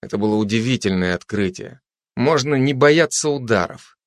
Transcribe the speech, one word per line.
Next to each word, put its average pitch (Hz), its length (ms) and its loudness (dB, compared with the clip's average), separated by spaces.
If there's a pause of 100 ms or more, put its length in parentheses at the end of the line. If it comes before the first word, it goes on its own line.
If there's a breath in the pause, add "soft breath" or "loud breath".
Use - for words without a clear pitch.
Это - 160 -8
было 107 180 0
удивительное 107 800 0
открытие. 101 640 -6 (340)
Можно 143 400 0
не 135 180 2
бояться 151 560 2
ударов 113 760 -2